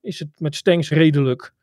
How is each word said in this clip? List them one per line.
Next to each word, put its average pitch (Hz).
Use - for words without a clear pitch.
is -
het -
met 151
Stengs 170
redelijk. 147